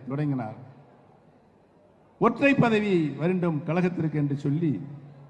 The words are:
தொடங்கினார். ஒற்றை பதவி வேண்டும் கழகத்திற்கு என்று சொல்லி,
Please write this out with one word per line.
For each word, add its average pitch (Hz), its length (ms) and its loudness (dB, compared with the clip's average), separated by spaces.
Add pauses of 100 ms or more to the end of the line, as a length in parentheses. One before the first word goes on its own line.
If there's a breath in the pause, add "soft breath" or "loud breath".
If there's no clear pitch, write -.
தொடங்கினார். 135 600 -6 (1500)
ஒற்றை 254 340 4
பதவி 208 540 2
வேண்டும் 165 560 -2
கழகத்திற்கு 175 500 0
என்று 143 220 0
சொல்லி, 143 440 -2 (500)